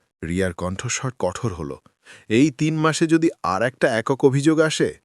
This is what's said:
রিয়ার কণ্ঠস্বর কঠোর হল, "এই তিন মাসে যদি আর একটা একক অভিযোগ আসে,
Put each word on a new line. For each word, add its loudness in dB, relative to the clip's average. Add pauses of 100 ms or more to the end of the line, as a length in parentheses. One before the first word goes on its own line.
(220)
রিয়ার 0
কণ্ঠস্বর -6
কঠোর -4
হল, -10 (520)
"এই 4
তিন -2
মাসে 2
যদি 2 (140)
আর -2
একটা 0 (120)
একক 0
অভিযোগ 4
আসে, 0 (100)